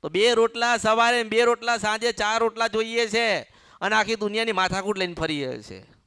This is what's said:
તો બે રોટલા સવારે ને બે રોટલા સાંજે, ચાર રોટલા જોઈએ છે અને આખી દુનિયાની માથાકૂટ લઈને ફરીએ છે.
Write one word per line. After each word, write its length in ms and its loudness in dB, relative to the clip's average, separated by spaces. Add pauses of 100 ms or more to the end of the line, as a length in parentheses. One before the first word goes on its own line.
તો 80 -8
બે 240 2
રોટલા 440 2
સવારે 400 2
ને 120 -2
બે 160 4
રોટલા 320 0
સાંજે, 340 -2
ચાર 280 0
રોટલા 280 0
જોઈએ 400 0
છે 340 0 (400)
અને 140 0
આખી 200 2
દુનિયાની 360 -2
માથાકૂટ 460 0
લઈને 160 -4
ફરીએ 480 -4
છે. 200 -16 (260)